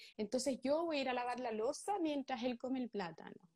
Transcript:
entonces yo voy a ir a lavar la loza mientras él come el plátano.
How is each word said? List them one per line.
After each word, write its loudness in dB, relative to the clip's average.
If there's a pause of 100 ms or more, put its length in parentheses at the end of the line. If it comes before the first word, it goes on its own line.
(160)
entonces 0
yo 4
voy 0
a 2
ir 0
a 0
lavar 0
la 0
loza 0
mientras 0
él 0
come -2
el -2
plátano. -4 (200)